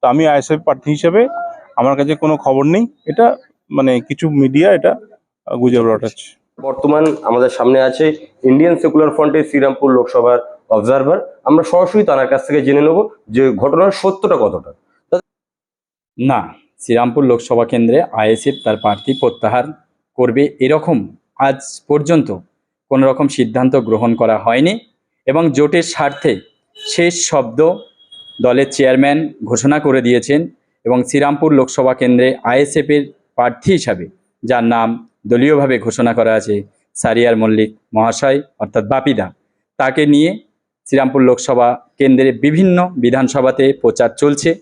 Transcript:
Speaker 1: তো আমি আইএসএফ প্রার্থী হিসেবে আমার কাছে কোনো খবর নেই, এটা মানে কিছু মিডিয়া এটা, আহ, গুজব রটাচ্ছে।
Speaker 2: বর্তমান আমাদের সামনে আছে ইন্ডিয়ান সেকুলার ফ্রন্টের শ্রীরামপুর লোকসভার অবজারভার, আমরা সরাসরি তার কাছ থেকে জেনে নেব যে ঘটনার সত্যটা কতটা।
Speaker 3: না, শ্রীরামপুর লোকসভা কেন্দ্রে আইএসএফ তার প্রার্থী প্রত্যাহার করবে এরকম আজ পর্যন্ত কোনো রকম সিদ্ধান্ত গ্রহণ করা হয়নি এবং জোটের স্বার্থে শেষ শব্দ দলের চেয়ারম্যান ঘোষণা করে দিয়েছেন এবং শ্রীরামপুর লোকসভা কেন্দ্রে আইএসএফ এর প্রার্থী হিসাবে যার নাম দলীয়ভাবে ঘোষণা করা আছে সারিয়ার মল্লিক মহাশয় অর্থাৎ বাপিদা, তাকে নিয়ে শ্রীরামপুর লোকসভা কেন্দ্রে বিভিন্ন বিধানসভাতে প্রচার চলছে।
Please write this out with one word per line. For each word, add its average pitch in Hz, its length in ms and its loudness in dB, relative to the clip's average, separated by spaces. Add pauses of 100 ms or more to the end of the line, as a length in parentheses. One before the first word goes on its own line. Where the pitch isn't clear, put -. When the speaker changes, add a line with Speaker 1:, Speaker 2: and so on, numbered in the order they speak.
Speaker 1:
তো 131 60 0
আমি 151 200 2
আইএসএফ 147 320 0
প্রার্থী 147 320 -4
হিসেবে 170 360 0 (480)
আমার 131 200 0
কাছে 143 200 -2
কোনো 151 220 -2
খবর 139 260 -2
নেই, 185 240 0 (180)
এটা 226 300 2 (340)
মানে 131 320 0
কিছু 147 280 -6
মিডিয়া 147 440 2
এটা, 170 180 0 (560)
আহ, - 80 -8
গুজব 120 300 2
রটাচ্ছে। 110 500 -4 (260)
Speaker 2:
বর্তমান 147 420 0 (200)
আমাদের 123 260 2
সামনে 127 320 2
আছে 156 460 0 (160)
ইন্ডিয়ান 147 320 4
সেকুলার 156 360 2
ফ্রন্টের 151 320 0
শ্রীরামপুর 139 480 0
লোকসভার 123 480 2 (300)
অবজারভার, 131 760 0
আমরা 156 200 2
সরাসরি 180 400 0
তার 135 240 0
কাছ 135 200 -2
থেকে 143 140 0
জেনে 135 200 2
নেব 165 280 2 (200)
যে 127 220 2
ঘটনার 151 400 0
সত্যটা 190 440 -2
কতটা। 104 380 -4 (1500)
Speaker 3:
না, 117 340 -4 (260)
শ্রীরামপুর 120 440 0
লোকসভা 117 420 0
কেন্দ্রে 117 360 0
আইএসএফ 110 640 -2
তার 110 140 -2
প্রার্থী 107 420 -4
প্রত্যাহার 120 440 -2 (500)
করবে 123 300 0 (160)
এরকম 147 480 0 (280)
আজ 135 520 -4
পর্যন্ত 151 440 0 (580)
কোনো 135 180 2
রকম 135 200 0
সিদ্ধান্ত 127 480 -2
গ্রহণ 117 400 0
করা 110 220 0
হয়নি 131 420 0 (460)
এবং 156 260 0
জোটের 151 320 0
স্বার্থে 143 560 -4 (360)
শেষ - 540 -4
শব্দ 139 440 0 (680)
দলের 127 300 2
চেয়ারম্যান 143 600 2 (120)
ঘোষণা 127 340 0
করে 135 220 0
দিয়েছেন 123 460 0 (360)
এবং 123 200 0
শ্রীরামপুর 143 500 0
লোকসভা 131 400 0
কেন্দ্রে 127 500 2
আইএসএফ 143 460 -2
এর 147 220 0 (240)
প্রার্থী 120 360 -2
হিসাবে 107 360 -2 (360)
যার 120 200 0
নাম 117 460 -2 (180)
দলীয়ভাবে 131 520 2
ঘোষণা 113 340 -2
করা 113 200 0
আছে 107 300 -2 (320)
সারিয়ার 117 420 0
মল্লিক 107 380 0 (180)
মহাশয় 135 480 0 (180)
অর্থাৎ 107 260 -4
বাপিদা, 120 460 -2 (460)
তাকে 135 280 0
নিয়ে 156 340 2 (480)
শ্রীরামপুর 135 340 0
লোকসভা 123 640 0 (100)
কেন্দ্রে 131 340 4
বিভিন্ন 180 580 0
বিধানসভাতে 131 840 0
প্রচার 120 440 0
চলছে। 147 440 0